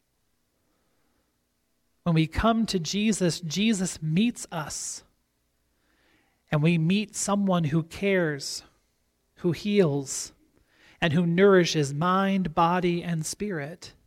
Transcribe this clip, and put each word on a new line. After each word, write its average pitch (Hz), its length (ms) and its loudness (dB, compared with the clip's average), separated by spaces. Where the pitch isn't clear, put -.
When 170 100 2
we 160 140 2
come 226 380 2
to 196 120 -2
Jesus, 185 600 0
Jesus 185 600 -2
meets 175 520 0
us. - 500 -10
And 151 100 0
we 170 160 2
meet 190 380 0
someone 190 480 0
who 156 200 0
cares, 170 800 -2
who 175 160 -2
heals, 151 800 0
and 170 120 0
who 170 140 2
nourishes 170 680 4
mind, 185 600 0
body, 175 480 0
and 170 220 -4
spirit. 170 680 -10